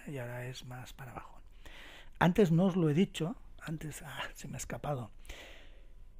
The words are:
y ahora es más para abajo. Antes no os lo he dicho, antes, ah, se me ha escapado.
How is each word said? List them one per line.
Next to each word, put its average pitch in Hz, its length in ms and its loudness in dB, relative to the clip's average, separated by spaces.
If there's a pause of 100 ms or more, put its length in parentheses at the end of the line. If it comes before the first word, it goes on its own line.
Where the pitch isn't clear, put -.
y 143 120 -6
ahora 123 260 -6
es 127 200 -10
más 127 280 -12
para 127 180 -12
abajo. - 300 -12 (760)
Antes 175 320 8
no 170 140 8
os 180 100 4
lo 165 140 6
he 143 40 6
dicho, 175 420 2 (260)
antes, 156 400 -6
ah, 143 220 -8 (100)
se - 140 -12
me 135 80 -8
ha - 20 -6
escapado. 127 540 -4 (1080)